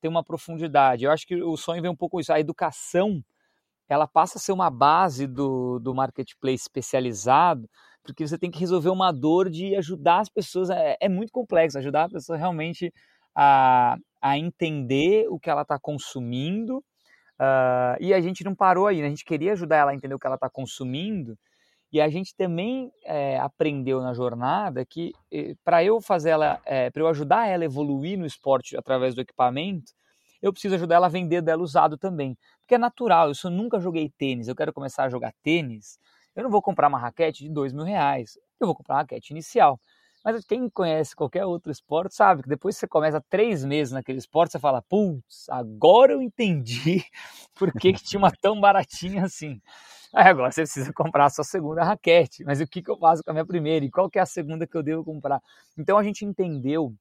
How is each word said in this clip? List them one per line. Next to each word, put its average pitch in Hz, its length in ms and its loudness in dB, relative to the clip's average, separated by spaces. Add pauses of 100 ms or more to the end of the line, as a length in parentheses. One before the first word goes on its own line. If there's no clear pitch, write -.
ter 160 80 -4
uma 165 140 0
profundidade. 147 800 0
Eu 139 60 4
acho 156 160 2
que 175 160 -4
o 165 140 -2
sonho 170 260 -6
vem 175 80 -2
um 165 60 -6
pouco 175 240 -6
isso. 156 120 -2
A 156 60 4
educação, 165 880 -2 (640)
ela 147 180 2
passa 165 320 2
a - 20 -10
ser - 120 -4
uma 185 180 0
base 139 560 2
do, 127 540 -2
do 127 140 -4
marketplace 131 680 -4
especializado, 127 1040 0 (360)
porque 139 200 -10
você 156 140 -6
tem 180 120 -6
que 156 100 -10
resolver 175 300 0
uma 185 200 2
dor 160 380 2
de 185 260 -4
ajudar 170 460 0
as 214 80 -4
pessoas. 185 420 -4
É, 165 300 0
é 196 80 0
muito 196 240 -2
complexo 165 460 0
ajudar 143 260 0
a 175 60 -6
pessoa 165 280 -8
realmente 165 540 -4 (420)
a, 131 600 6 (240)
a 139 180 0
entender 156 920 0
o 175 120 -6
que - 80 -8
ela 147 160 -2
tá 147 140 -4
consumindo, 156 1040 -6 (540)
ah, 127 600 2
e 185 120 2
a 190 80 6
gente 180 220 -4
não 190 120 -4
parou 185 340 4
aí, 180 120 0
né? 147 60 -2
A 143 40 -2
gente 147 140 -10
queria 160 280 -2
ajudar 170 240 0
ela 143 160 6
a - 20 -2
entender 135 200 -10
o 135 40 -8
que - 80 -6
ela 131 100 -2
tá 131 140 -6
consumindo, 135 880 -8 (520)
e 151 100 0
a 156 100 4
gente 185 240 -8
também, 196 560 -4 (140)
é, 139 340 -4
aprendeu 135 640 -2
na 127 100 -6
jornada 127 720 -4
que, 170 280 -10 (200)
eh, 151 220 -8 (100)
pra 170 180 4
eu 214 200 2
fazer 165 280 0
ela, 156 360 2
é, 131 240 0
pra 143 120 -8
eu 160 60 4
ajudar 165 380 2
ela 185 160 0
a - 20 -2
evoluir 147 540 -4
no 170 80 -6
esporte 135 500 -2
através 131 380 -2
do 127 80 -8
equipamento, 139 680 -4 (500)
eu 196 100 0
preciso 190 220 -4
ajudar 170 220 2
ela 175 100 6
a 175 40 2
vender 175 300 -2
dela 165 220 0
usado 156 340 2
também. 147 400 -6 (240)
Porque - 140 0
é 240 40 4
natural, 220 500 2
eu, 143 60 -2
se - 120 -10
eu 180 40 -4
nunca 208 300 -2
joguei 165 380 -4
tênis, 123 300 -4
eu 127 60 -6
quero 151 180 -4
começar 139 320 -6
a 135 40 0
jogar 120 240 -6 (100)
tênis, 143 560 -4 (380)
eu 202 60 -8
não 247 80 -4
vou 208 100 4
comprar 156 280 2
uma 139 100 0
raquete 135 460 -4
de 151 60 -12
dois 139 220 -4
mil 147 120 -8
reais, 143 540 -2 (220)
eu 240 60 0
vou 170 100 0
comprar - 200 -6
uma 143 40 2
raquete 123 320 -8
inicial. 156 480 2 (440)
Mas 226 200 -4
quem 247 240 -4
conhece 160 480 -2
qualquer 180 300 -4
outro 170 260 -6
esporte 165 420 -4
sabe 185 280 4
que 127 60 -12
depois 147 260 -2
que - 60 -10
você - 80 -6
começa 151 420 0
três 190 340 0
meses 139 280 -2
naquele 135 260 -6
esporte, 165 340 2
você 165 60 -6
fala, 131 240 0
"Putz, 180 640 -2
agora 135 640 2
eu 277 80 -2
entendi 165 840 -2 (260)
<laughs> - 260 -20
por 190 180 0
que 180 220 2
que - 80 -10
tinha - 160 -6
uma 196 120 6
tão 208 300 0
baratinha 190 640 2
assim." 151 360 -10 (520)
Aí 190 160 8
agora 131 220 4
você 160 120 -4
precisa 139 300 -6
comprar 143 340 2
a 139 40 6
sua 151 140 -6
segunda 160 400 -4
raquete, 170 600 2
mas 139 160 -2
o 160 60 -2
que 180 160 -12
que - 80 -10
eu - 80 -4
faço 165 240 4
com - 80 -10
a - 20 -4
minha 160 140 -4
primeira? 160 380 0
E 131 60 -4
qual 180 200 0
que 202 80 -2
é 185 40 4
a 180 40 2
segunda 160 400 -8
que - 100 -10
eu 160 60 -4
devo 156 220 -4
comprar? 143 360 -6 (360)
Então 160 200 2
a 214 60 4
gente 208 220 -6
entendeu 151 760 -4